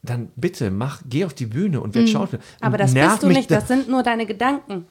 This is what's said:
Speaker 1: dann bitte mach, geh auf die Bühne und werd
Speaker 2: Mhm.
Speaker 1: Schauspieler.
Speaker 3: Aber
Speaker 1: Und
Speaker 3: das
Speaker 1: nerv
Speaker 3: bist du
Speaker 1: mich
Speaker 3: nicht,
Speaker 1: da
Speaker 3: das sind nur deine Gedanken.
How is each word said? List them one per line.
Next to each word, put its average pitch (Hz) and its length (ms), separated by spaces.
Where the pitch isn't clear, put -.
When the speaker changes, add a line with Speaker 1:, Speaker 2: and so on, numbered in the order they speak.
Speaker 1:
dann 120 320
bitte 120 360
mach, 120 360
geh 143 180
auf 160 100
die 127 100
Bühne 143 340
und 107 160
werd 226 120
Speaker 2:
Mhm. 220 40
Speaker 1:
Schauspieler. 214 300
Speaker 3:
Aber 131 140
Speaker 1:
Und - 80
Speaker 3:
das 131 120
Speaker 1:
nerv 151 180
Speaker 3:
bist 220 120
du 196 40
Speaker 1:
mich 185 100
Speaker 3:
nicht, 254 140
Speaker 1:
da 156 80
Speaker 3:
das - 80
sind 254 200
nur 254 160
deine 233 220
Gedanken. 208 640